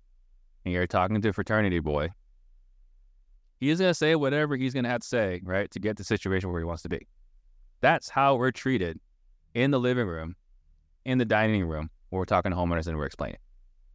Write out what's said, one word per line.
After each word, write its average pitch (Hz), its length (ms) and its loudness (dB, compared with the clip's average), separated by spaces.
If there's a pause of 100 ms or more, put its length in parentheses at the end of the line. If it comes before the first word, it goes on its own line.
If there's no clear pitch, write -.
(680)
and 90 80 -2
you're 90 120 0
talking 101 360 0
to 110 80 2
a - 20 0
fraternity 101 460 0
boy, 76 320 -2 (1500)
he's 156 220 0
gonna 180 140 4
say 156 200 2
whatever 147 420 0
he's 127 180 -2
gonna 123 160 -2
have 120 100 -2
to - 80 -14
say, 95 340 0
right, 95 280 -2
to 98 100 -10
get 104 160 -2
the 98 80 -12
situation 95 480 -2
where 85 80 -2
he 82 60 -4
wants 85 160 -6
to 82 80 -8
be. - 180 -6 (720)
That's 151 300 2
how 139 260 4
we're 127 140 2
treated 95 500 -2 (540)
in 131 160 2
the 135 100 2
living 123 260 2
room, 82 300 -6 (680)
in 127 100 0
the 123 80 4
dining 107 400 2
room, 80 240 -4 (220)
when 95 80 -4
we're 90 80 -2
talking 95 240 2
to 85 80 -2
homeowners 85 280 0
and 80 120 -4
we're 73 80 -4
explaining, 58 320 -8 (560)